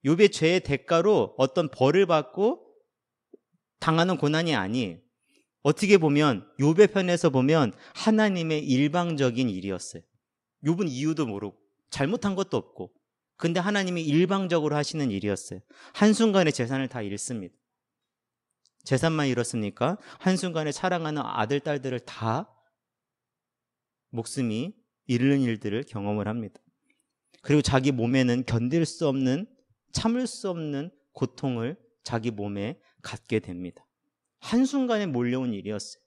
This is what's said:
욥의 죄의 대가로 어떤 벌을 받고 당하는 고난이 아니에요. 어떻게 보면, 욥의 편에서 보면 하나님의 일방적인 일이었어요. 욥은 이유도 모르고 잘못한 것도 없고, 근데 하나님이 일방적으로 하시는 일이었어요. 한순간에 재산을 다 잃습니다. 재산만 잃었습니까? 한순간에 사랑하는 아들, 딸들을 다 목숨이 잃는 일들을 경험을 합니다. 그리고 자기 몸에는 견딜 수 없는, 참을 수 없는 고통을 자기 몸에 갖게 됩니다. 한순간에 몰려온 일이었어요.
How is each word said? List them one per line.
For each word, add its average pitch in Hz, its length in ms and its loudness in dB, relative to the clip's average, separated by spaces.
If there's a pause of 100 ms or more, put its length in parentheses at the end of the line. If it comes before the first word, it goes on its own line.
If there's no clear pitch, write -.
욥의 185 260 6
죄의 170 300 2
대가로 170 760 2
어떤 143 320 2
벌을 165 360 4
받고 185 600 0 (1120)
당하는 165 380 2
고난이 156 380 0
아니에요. 98 440 -4 (640)
어떻게 190 340 4
보면, 147 500 2 (120)
욥의 165 320 6
편에서 175 380 2
보면 135 440 2 (200)
하나님의 185 720 0
일방적인 139 840 0
일이었어요. 92 520 -8 (640)
욥은 170 240 0
이유도 147 400 -2
모르고 101 300 -8 (340)
잘못한 190 440 -2
것도 185 220 -2
없고, - 360 -10 (440)
근데 170 220 -2
하나님이 180 440 -2
일방적으로 165 720 0
하시는 147 360 -2
일이었어요. 98 480 -4 (340)
한순간에 208 580 4
재산을 135 360 -4
다 120 140 -10
잃습니다. 101 540 -8 (1300)
재산만 147 420 2
잃었습니까? 120 680 -2 (220)
한순간에 170 520 -2
사랑하는 160 520 -2
아들, 113 360 -2
딸들을 131 420 -4
다 117 480 -6 (1600)
목숨이 120 640 -4 (320)
잃는 135 360 2
일들을 113 420 -2
경험을 104 440 -4
합니다. 107 320 -8 (840)
그리고 147 200 2
자기 135 300 2
몸에는 123 540 0
견딜 127 400 0
수 - 220 -4
없는, 135 400 -2 (440)
참을 240 360 -2
수 - 220 -8
없는 156 420 -6 (220)
고통을 127 640 -4 (260)
자기 113 280 -4
몸에 101 480 -8 (220)
갖게 - 380 -6
됩니다. 90 460 -12 (540)
한순간에 247 680 0
몰려온 123 480 -2
일이었어요. 101 540 -8